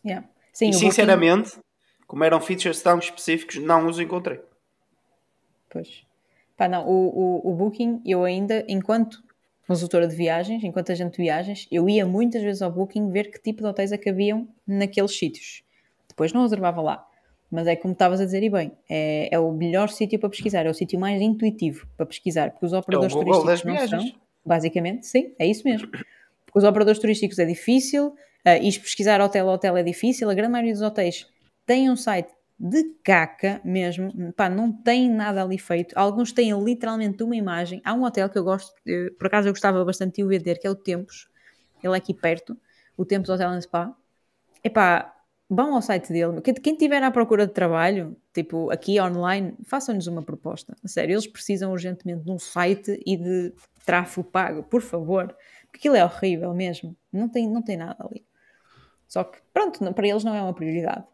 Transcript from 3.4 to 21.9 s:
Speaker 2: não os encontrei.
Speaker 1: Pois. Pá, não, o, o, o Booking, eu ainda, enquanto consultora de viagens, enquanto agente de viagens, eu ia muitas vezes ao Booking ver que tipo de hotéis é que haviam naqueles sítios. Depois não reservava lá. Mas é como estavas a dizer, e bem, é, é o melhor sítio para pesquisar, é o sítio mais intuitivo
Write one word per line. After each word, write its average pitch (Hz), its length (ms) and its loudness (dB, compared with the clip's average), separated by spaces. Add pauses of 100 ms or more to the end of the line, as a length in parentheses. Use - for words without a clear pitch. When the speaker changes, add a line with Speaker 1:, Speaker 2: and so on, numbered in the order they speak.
Speaker 2:
não 165 300 2
os 165 140 -2
encontrei. 175 400 -6 (1300)
Speaker 1:
Pois. - 340 -14 (520)
Pá, 185 120 2
não, 180 180 -2
o, 185 580 2
o, 190 60 -2
o 175 40 -2
Booking, 226 520 -2
eu 180 180 2
ainda, 202 440 -2
enquanto 220 540 -2 (440)
consultora 170 400 2
de 160 80 -4
viagens, 175 480 -2
enquanto 185 300 -4
agente 175 240 -4
de 180 60 -2
viagens, 175 480 -2
eu 175 180 2
ia 208 180 4
muitas 226 360 0
vezes 196 200 -2
ao 180 80 -2
Booking 196 400 -2
ver 208 200 -4
que - 100 -20
tipo 220 220 -6
de 214 60 -4
hotéis 196 240 -2
é 202 60 -4
que 202 120 -2
haviam 208 360 0 (200)
naqueles 196 500 0
sítios. - 460 -8 (460)
Depois 160 240 -2
não 247 100 2
reservava 190 400 0
lá. 147 240 -4 (440)
Mas 165 160 -2
é 165 100 2
como 185 160 -4
estavas 185 280 2
a 196 40 2
dizer, 190 180 -2
e 220 80 2
bem, 175 220 -2 (160)
é, 156 440 -2
é 165 60 2
o 165 140 2
melhor 175 360 0
sítio 214 300 -4
para 214 100 -2
pesquisar, 196 380 -2
é 160 40 2
o 160 40 -4
sítio 175 240 -4
mais 196 220 -2
intuitivo 214 680 -2 (100)